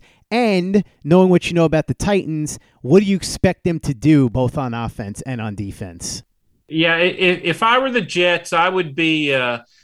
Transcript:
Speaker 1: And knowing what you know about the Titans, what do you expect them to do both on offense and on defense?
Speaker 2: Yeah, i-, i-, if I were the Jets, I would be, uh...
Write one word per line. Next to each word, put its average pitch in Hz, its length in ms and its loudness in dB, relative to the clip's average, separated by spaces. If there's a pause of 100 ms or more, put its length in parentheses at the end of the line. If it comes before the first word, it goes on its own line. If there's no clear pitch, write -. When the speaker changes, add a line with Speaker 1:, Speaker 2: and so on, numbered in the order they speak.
(300)
Speaker 1:
And 202 540 2 (200)
knowing 185 260 6
what 175 180 4
you 175 80 -4
know 170 100 4
about 156 220 0
the 143 80 -2
Titans, 156 640 -4 (240)
what 147 160 6
do 202 80 2
you 196 80 2
expect - 480 -6
them 170 160 -2
to 135 160 -4
do 139 340 4
both 127 260 -2
on 127 200 -6
offense 113 480 -8
and 123 180 -8
on 107 140 -8
defense? 92 640 -12 (460)
Speaker 2:
Yeah, 160 260 0
i-, 165 60 0
i-, 180 440 0
if 170 200 -2
I 240 160 4
were 269 100 -2
the 240 120 -2
Jets, 175 520 -2
I 175 160 2
would 180 240 -4
be, 156 400 0
uh... 123 280 -2 (220)